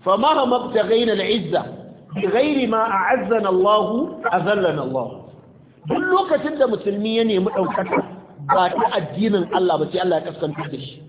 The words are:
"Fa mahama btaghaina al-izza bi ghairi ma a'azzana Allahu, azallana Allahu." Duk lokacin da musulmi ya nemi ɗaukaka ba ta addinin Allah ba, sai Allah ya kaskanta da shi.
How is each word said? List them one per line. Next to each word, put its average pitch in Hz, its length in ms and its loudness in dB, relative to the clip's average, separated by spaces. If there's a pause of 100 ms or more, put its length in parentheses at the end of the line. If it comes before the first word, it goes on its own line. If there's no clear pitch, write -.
"Fa 190 120 4
mahama 254 520 2
btaghaina 220 440 2
al-izza 185 500 0 (520)
bi 196 120 -2
ghairi 262 400 2
ma 220 200 2
a'azzana 208 640 0
Allahu, 208 840 2
azallana 180 520 0
Allahu." 131 480 -6 (560)
Duk - 120 -2
lokacin 359 600 0
da 269 80 6
musulmi 214 500 -2
ya 226 80 2
nemi 190 220 2
ɗaukaka 190 560 0 (520)
ba 180 160 4
ta - 220 0
addinin 185 640 0
Allah 175 240 2
ba, 151 120 0
sai 185 100 -4
Allah 175 220 0
ya - 100 -8
kaskanta 151 380 -6
da 135 80 -10
shi. - 300 -14